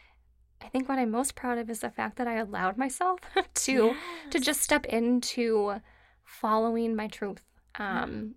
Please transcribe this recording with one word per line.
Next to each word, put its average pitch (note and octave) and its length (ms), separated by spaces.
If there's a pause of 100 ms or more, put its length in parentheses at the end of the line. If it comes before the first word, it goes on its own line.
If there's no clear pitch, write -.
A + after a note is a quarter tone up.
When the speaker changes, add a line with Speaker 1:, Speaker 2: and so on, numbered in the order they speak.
(640)
Speaker 1:
I - 60
think C4 200
what C4+ 100
I'm A#3 120
most A#3+ 240
proud B3 240
of A#3 120
is A#3 100
the A#3 100
fact - 260
that B3 100
I A#3 100
allowed G3+ 400
myself F4+ 440 (160)
<laughs> F#4+ 180
to, A#3+ 400 (360)
to E4 80
Speaker 2:
Yes. C4 60
Speaker 1:
just D4 180
step D4 240
into A3+ 960 (440)
following A3+ 720
my G#3+ 120
truth. G3+ 340 (340)
Um, G#3+ 600